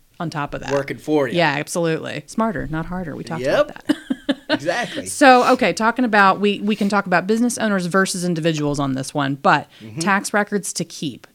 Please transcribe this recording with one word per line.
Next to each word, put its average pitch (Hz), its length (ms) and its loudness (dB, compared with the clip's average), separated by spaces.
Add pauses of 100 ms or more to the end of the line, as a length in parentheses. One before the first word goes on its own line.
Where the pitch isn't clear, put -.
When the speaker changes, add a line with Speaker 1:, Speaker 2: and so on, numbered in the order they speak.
(200)
Speaker 1:
on 170 100 -6
top 143 240 -6
of 135 80 -10
that. - 100 -8
Speaker 2:
Working 139 260 -2
for 151 300 0
you. 120 100 -2
Speaker 1:
Yeah, 156 200 2
absolutely. 151 720 -4
Smarter, 214 400 -4
not 156 180 -6
harder. 170 300 -8
We 123 80 -10
talked 160 180 -8
Speaker 2:
Yep. 185 280 2
Speaker 1:
about - 180 -18
that. 302 140 2
<laughs> - 60 -20 (420)
Speaker 2:
Exactly. 214 580 -4
Speaker 1:
So, 254 460 6
okay, 214 200 2
talking 226 320 0
about, 202 340 6
we, 202 220 2
we 202 140 0
can 202 120 -2
talk 196 200 0
about 180 180 2
business 226 320 0
owners 196 300 0
versus 190 360 0
individuals 156 560 0
on 139 140 0
this 131 180 -6
one, 139 220 -2
but 147 340 0 (140)
Speaker 2:
Mm-hmm. 110 180 -12
Speaker 1:
tax 196 320 0
records 208 420 -2
to 170 120 -6
keep, - 500 -10